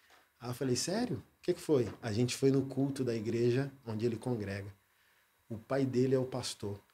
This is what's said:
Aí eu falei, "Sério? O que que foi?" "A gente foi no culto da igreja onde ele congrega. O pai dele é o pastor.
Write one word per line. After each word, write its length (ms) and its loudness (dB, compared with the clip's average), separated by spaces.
Aí 100 -10
eu 40 -6
falei, 220 0
"Sério? 400 -2
O 40 -20
que 100 2
que 80 -4
foi?" 260 4
"A 100 -4
gente 240 2
foi 160 6
no 120 4
culto 420 -2
da 100 0
igreja 560 0
onde 180 -2
ele 120 0
congrega. 500 -4
O 80 -8
pai 280 0
dele 280 2
é 60 4
o 60 0
pastor. 520 -6